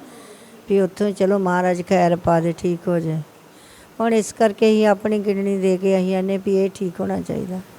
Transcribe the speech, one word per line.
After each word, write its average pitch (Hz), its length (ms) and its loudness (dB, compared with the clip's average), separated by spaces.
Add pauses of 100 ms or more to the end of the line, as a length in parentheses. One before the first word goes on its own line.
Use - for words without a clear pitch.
(680)
ਵੀ 196 120 4
ਉੱਥੋਂ 202 300 -2
ਚਲੋ 196 280 0
ਮਹਾਰਾਜ 180 500 0
ਖੈਰ 175 260 4
ਪਾ 170 240 2
ਦੇ, 165 180 0
ਠੀਕ 175 300 -4
ਹੋ 175 120 0
ਜਾਏ। 160 220 -4 (800)
ਹੁਣ 226 140 0
ਇਸ 214 200 -2
ਕਰਕੇ 220 320 2
ਅਸੀਂ 214 220 4
ਆਪਣੀ 208 360 0
ਕਿਡਨੀ 196 340 -2
ਦੇ 185 200 2
ਕੇ 190 200 2
ਅਸੀਂ 185 180 0
ਆਨੇ 190 220 -2
ਵੀ 190 180 -2
ਇਹ 190 200 2
ਠੀਕ 180 240 -6
ਹੋਣਾ 190 220 -4
ਚਾਹੀਦਾ। 180 380 -6 (200)